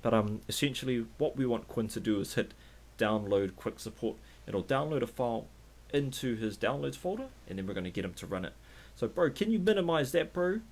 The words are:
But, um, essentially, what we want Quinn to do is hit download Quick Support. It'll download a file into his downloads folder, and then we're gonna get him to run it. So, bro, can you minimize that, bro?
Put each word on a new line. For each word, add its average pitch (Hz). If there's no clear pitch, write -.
But, 113
um, 107
essentially, 127
what 147
we 135
want 117
Quinn 110
to 117
do 107
is -
hit -
download 101
Quick -
Support. -
It'll 104
download 139
a 113
file 117
into 135
his 107
downloads 135
folder, 214
and 95
then 95
we're 101
gonna 92
get 95
him 90
to -
run 92
it. 78
So, -
bro, 170
can 214
you 220
minimize 170
that, 165
bro? 180